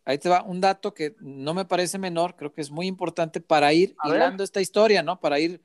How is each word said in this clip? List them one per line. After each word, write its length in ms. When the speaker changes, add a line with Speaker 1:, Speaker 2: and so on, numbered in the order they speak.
Speaker 1:
ahí 100
te 140
va 120
un 200
dato 320
que 260
no 320
me 140
parece 320
menor, 360
creo 200
que 80
es 80
muy 160
importante 560
para 320
ir 240
Speaker 2:
A 100
ver. 80
Speaker 1:
hilando 260
esta 200
historia, 400
¿no? 180
Para 180
ir 260